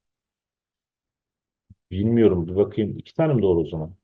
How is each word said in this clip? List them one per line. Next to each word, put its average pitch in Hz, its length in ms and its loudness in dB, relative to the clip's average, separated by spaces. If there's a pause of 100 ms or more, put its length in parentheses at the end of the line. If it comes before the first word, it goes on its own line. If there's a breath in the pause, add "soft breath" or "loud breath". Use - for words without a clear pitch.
(1900)
Bilmiyorum. 101 560 2
Bir 90 80 -8
bakayım. 101 420 -2
İki - 160 -20
tane 156 200 0
mi 117 80 0
doğru 92 180 2
o 80 60 0
zaman? 80 380 -10